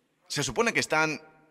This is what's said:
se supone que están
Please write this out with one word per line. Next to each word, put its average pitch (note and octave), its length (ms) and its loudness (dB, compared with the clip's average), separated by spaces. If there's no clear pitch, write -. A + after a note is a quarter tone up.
se C#3+ 160 -4
supone G#3+ 300 0
que D#3+ 60 2
están D#3 420 0